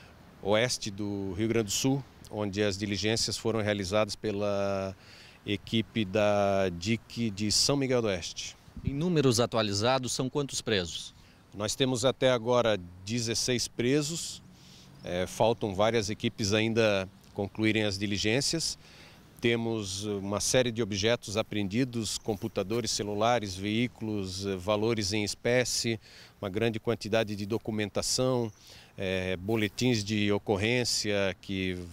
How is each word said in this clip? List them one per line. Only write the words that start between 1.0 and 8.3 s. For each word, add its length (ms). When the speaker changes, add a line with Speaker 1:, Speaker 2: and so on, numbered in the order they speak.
Speaker 1:
Rio 140
Grande 180
do 40
Sul, 320
onde 320
as 160
diligências 580
foram 240
realizadas 560
pela 800
equipe 640
da 640
dic 600
de 220
São 240
Miguel 240
do 80
Oeste. 480